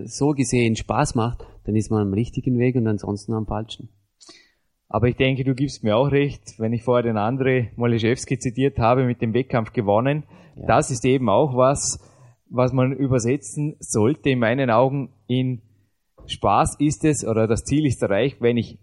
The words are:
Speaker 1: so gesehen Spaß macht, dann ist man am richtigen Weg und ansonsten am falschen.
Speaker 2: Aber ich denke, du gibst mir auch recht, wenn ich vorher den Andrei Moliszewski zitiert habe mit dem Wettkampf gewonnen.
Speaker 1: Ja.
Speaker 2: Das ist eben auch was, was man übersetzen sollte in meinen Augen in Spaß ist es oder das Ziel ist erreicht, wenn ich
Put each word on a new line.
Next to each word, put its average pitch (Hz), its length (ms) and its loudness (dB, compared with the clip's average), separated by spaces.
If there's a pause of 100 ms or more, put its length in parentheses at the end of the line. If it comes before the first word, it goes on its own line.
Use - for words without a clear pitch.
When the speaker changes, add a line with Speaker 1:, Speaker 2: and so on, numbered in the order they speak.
Speaker 1:
so 135 260 -2
gesehen 120 440 0
Spaß 120 400 -2
macht, 120 300 -2 (200)
dann 104 100 -2
ist 110 160 -2
man 107 120 2
am 98 100 -2
richtigen 120 440 -2
Weg 123 200 2
und 113 100 0
ansonsten 101 460 -4
am 110 120 -4
falschen. 110 440 -10 (1000)
Speaker 2:
Aber 110 220 0
ich 117 80 -2
denke, 131 260 2
du 131 100 0
gibst 135 300 -6
mir 107 140 2
auch 135 140 2
recht, 139 480 -2
wenn 110 120 -2
ich 117 120 -4
vorher 123 200 2
den 113 140 0
Andrei 127 580 0
Moliszewski 117 640 0
zitiert 131 400 -2
habe 123 260 4
mit 120 160 -2
dem 113 120 -2
Wettkampf 120 400 -2
gewonnen. 120 500 0 (320)
Speaker 1:
Ja. 110 120 -14
Speaker 2:
Das 131 240 2
ist 120 120 -6
eben 127 240 2
auch 123 300 2
was, 131 420 0 (500)
was 123 220 0
man 131 220 2
übersetzen 131 840 -2
sollte 131 500 0
in 127 100 2
meinen 123 300 0
Augen 131 400 2 (180)
in 127 340 -2 (680)
Spaß 113 520 0
ist 147 260 0
es 151 220 0
oder 110 200 2
das 107 160 0
Ziel 147 220 0
ist 123 160 0
erreicht, 113 400 0
wenn 120 160 2
ich - 260 -6